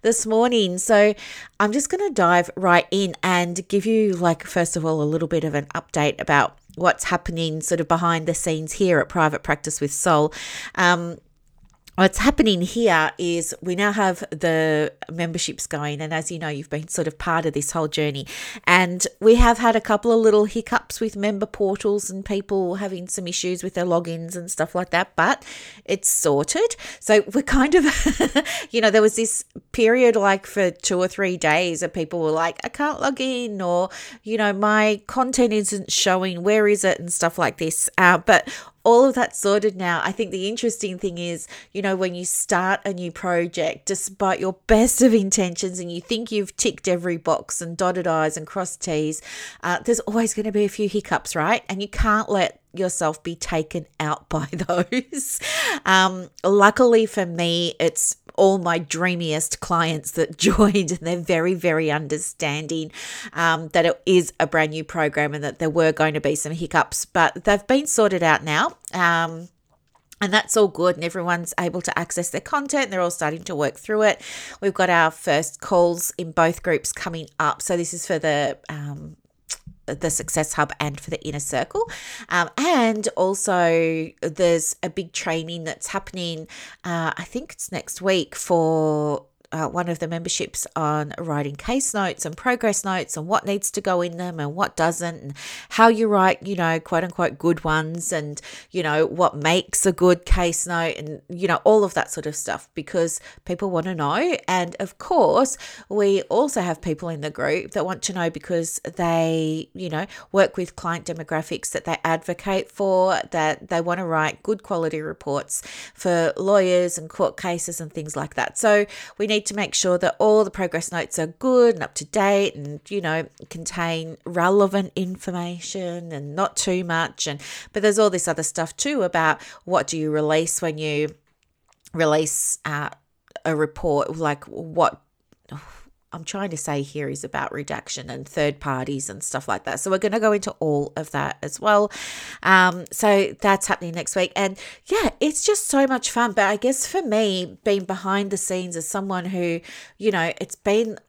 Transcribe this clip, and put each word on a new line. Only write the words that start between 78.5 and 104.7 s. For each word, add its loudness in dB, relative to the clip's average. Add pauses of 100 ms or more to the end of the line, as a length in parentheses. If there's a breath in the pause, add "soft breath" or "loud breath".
um, -12 (720)
the -4
Success -2
Hub -2
and -4
for -14
the -6
Inner -8
Circle. -4 (400 loud breath)
Um, 0
and 2 (100)
also 2 (100)
there's 2
a -2
big -8
training -6
that's -8
happening, -8 (360 loud breath)
uh, -2
I -10
think -10
it's -12
next -10
week, 0
for, 2 (280)
uh, -4
one -4
of -4
the -4
memberships -6 (120)
on -2
writing -4
case -2
notes -2
and -8
progress 0
notes -4
and -8
what 0
needs -2
to -4
go 0
in -4
them -8
and -4
what -4
doesn't, -2
and -12 (360 loud breath)
how 6
you 4
write, 4
you -6
know, 0
quote -2
unquote -4
good 0
ones, -2
and, -6 (300 loud breath)
you -4
know, 2
what 0
makes -2
a 2
good 4
case 0
note, -4
and, -10
you -4
know, 0
all 6
of -2
that -2
sort -8
of -6
stuff, -8
because -2 (240 loud breath)
people -4
wanna -2
know. 0 (100)
And -2